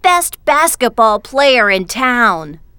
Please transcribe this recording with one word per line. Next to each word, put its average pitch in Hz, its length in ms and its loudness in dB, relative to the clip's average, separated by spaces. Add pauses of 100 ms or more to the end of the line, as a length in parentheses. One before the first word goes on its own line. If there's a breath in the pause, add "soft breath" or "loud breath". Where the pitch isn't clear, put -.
best 349 460 0
basketball 247 760 0
player 262 480 0
in 190 160 -2
town. 208 760 -2 (180)